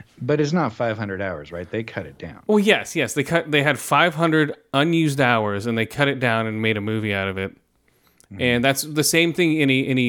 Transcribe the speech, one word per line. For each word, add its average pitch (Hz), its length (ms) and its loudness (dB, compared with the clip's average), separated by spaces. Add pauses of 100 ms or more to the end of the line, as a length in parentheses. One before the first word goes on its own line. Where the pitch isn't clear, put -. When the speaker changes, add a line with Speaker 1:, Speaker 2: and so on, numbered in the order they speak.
(200)
Speaker 1:
But 147 200 0
it's 147 120 0
not 156 200 0
five 110 260 -4
hundred 98 240 -6
hours, 87 300 -8
right? 87 180 -10
They 110 140 -4
cut 101 220 -10
it 71 120 -20
down. 85 300 -16
Speaker 2:
Well, 214 100 4
yes, 190 380 2
yes. 135 180 -2
They 147 80 0
cut. 160 300 -2
They 147 100 4
had 143 160 2
five 151 380 2
hundred 156 400 2 (180)
unused 151 460 2
hours, 110 460 0
and 117 120 -2
they 113 80 0
cut 139 220 -2
it 139 100 -2
down 113 300 0
and 110 120 -4
made 110 160 0
a 104 40 -4
movie 107 340 -2
out 98 140 -2
of 95 100 -4
it. 95 140 -4 (800)
Speaker 1:
Mm-hmm. 98 100 -10
Speaker 2:
And 120 220 2
that's 135 180 2
the 151 220 -2
same 165 280 2
thing. 160 280 2
Any, 135 260 2
any, 127 220 0